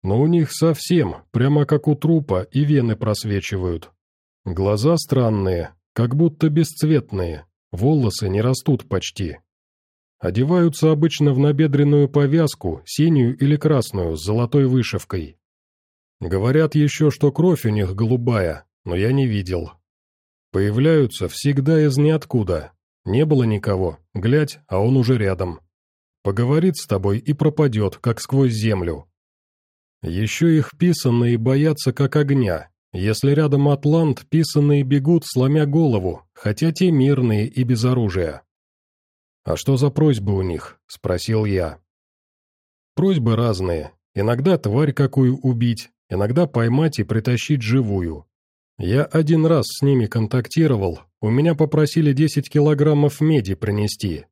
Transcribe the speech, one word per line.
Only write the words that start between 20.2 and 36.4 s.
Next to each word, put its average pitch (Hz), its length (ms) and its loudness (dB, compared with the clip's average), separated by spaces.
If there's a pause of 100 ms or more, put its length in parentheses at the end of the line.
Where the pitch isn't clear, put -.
Появляются 117 720 2
всегда 143 560 0
из 139 140 2
ниоткуда. 120 760 0 (320)
Не 117 200 2
было 143 200 2
никого, 98 540 -2 (160)
глядь, 127 440 0 (100)
а 92 100 -2
он 117 180 2
уже 127 220 2
рядом. 92 420 -4 (640)
Поговорит 139 540 0
с - 100 -14
тобой 101 320 0
и 147 160 -2
пропадет, 143 640 0
как 117 220 -4
сквозь 135 320 0
землю. 95 540 -2 (960)
Еще 107 460 -2
их 156 300 0
писаные 120 580 2
боятся, 135 560 0
как 139 240 -2
огня. 135 540 0 (220)
Если 107 400 0
рядом 143 360 2
атлант, 147 640 0
писаные 147 520 2
бегут, 143 440 0
сломя 143 400 0
голову, 120 560 0 (100)
хотя 151 400 -2